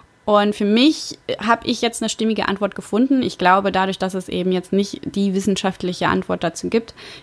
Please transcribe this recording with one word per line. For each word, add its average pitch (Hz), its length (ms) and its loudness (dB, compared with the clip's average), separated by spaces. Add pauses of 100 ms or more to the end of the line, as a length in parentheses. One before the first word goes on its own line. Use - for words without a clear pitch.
(300)
Und 208 240 4
für 208 120 -2
mich 240 520 2 (260)
habe 233 220 0
ich - 160 -2
jetzt 226 220 -2
eine 220 60 -2
stimmige 220 380 0
Antwort 196 280 -2
gefunden. 262 480 0
Ich 202 160 -4
glaube, 190 320 4
dadurch, 190 260 0
dass 190 160 -4
es 185 160 -6
eben 180 220 0
jetzt 180 200 -2
nicht 196 300 0 (140)
die 196 180 0
wissenschaftliche 190 720 -2
Antwort 180 360 -2
dazu 175 260 -4
gibt, 226 240 -2 (300)